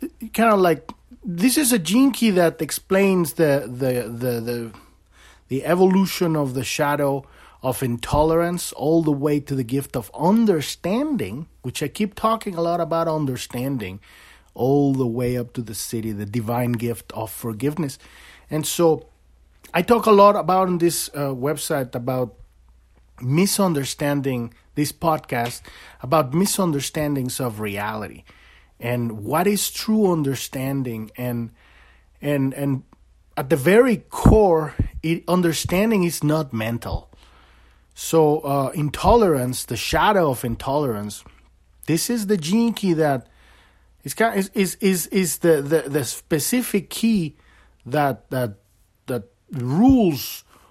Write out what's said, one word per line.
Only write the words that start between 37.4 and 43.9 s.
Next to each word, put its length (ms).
So, 420
uh, 340
intolerance, 880
the 140
shadow 520
of 140
intolerance, 800
this 220
is 180
the 80
gene 380
key 180
that 360